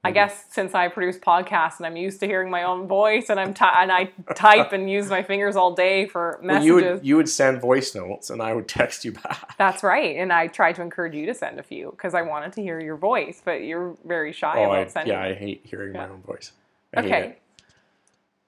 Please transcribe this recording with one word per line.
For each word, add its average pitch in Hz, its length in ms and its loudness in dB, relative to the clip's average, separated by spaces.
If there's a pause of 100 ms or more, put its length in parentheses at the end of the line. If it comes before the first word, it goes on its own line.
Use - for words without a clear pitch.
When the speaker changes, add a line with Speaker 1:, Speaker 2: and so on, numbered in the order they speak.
Speaker 1:
I 185 40 0
Speaker 2:
Maybe. 185 60 -2
Speaker 1:
guess 202 360 0
since 190 240 -6
I 180 140 2
produce 180 280 -4
podcasts 175 600 0
and 170 100 -10
I'm 165 100 -8
used 190 240 -8
to 196 60 -2
hearing 185 240 -4
my 175 140 -2
own 185 240 -4
voice 214 420 2
and 202 80 2
I'm 196 160 -4
ty-, 185 300 6
and 190 80 2
I 185 140 2 (160)
Speaker 2:
<laughs> - 120 -8
Speaker 1:
type 214 380 8
and 190 180 -2
use 202 180 -2
my 190 140 0
fingers 202 320 -2
all 185 220 4
day 190 320 2
for 170 340 -6
Speaker 2:
Well, 190 180 2
you 165 140 6
would, 180 100 8
Speaker 1:
messages. 180 220 -2
Speaker 2:
you 143 120 4
would 156 100 2
send 131 320 2
voice 127 340 0
notes 92 340 -10
and 117 140 -8
I 113 100 -4
would 113 140 -4
text - 380 -2
you 113 80 -8
back. - 460 -12
Speaker 1:
That's 190 260 2
right. 190 320 2
And 180 160 -2
I 165 160 4
tried 170 260 2
to 175 80 -10
encourage 170 320 -8
you 151 120 -8
to 240 80 -6
send 143 260 -10
a - 20 -16
few - 360 -14
'cause 180 160 -6
I 170 80 2
wanted 156 320 -8
to 220 80 -8
hear 165 180 -6
your 156 160 -8
voice, 180 480 -2
but 151 180 -4
you're 170 420 -8
very 165 280 -4
shy 156 260 -4
Speaker 2:
Oh, 104 140 4
Speaker 1:
about 95 40 2
Speaker 2:
I, 95 120 0
Speaker 1:
sending 156 260 -6
Speaker 2:
yeah, 95 80 -6
Speaker 1:
them. 95 80 -4
Speaker 2:
I 95 80 -6
hate 101 280 -10
hearing 98 280 -12
Speaker 1:
Yeah. 90 140 -10
Speaker 2:
my 98 60 -16
own 92 80 -20
voice. - 280 -16 (460)
I 226 60 0
hate 208 100 -2
Speaker 1:
Okay. 165 160 0
Speaker 2:
it. - 140 -20 (1040)